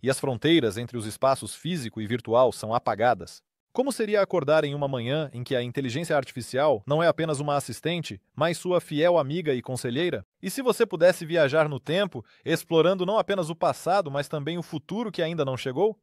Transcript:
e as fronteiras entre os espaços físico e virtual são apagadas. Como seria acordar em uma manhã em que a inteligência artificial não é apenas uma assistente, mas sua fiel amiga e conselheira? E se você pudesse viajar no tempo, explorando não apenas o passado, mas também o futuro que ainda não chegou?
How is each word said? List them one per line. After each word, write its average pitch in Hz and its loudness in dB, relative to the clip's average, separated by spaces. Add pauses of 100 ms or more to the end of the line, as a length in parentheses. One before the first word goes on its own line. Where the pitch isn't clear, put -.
e 120 -2
as 135 0
fronteiras 131 2
entre 120 -8
os 110 -6
espaços 123 -2
físico 143 -8
e 107 -4
virtual 117 2
são 110 -6
apagadas. 113 0 (300)
Como 269 0
seria 208 0
acordar 156 2
em 143 -2
uma 143 -2
manhã 135 -2
em 120 -8
que 127 -2
a 123 2
inteligência 135 -2
artificial 127 0
não 151 2
é 170 6
apenas 156 0
uma 147 0
assistente, 147 -6 (120)
mas 165 0
sua 180 0
fiel 165 2
amiga 151 0
e 123 -2
conselheira? 127 -4 (160)
E 185 -8
se 269 -6
você 233 2
pudesse 180 2
viajar 151 4
no 139 -6
tempo, 170 -2 (200)
explorando 165 2
não 208 0
apenas 185 0
o 165 -6
passado, 170 0
mas 143 -4
também 156 -4
o 170 -6
futuro 196 -6
que 175 -6
ainda 160 0
não 131 -2
chegou? 156 -2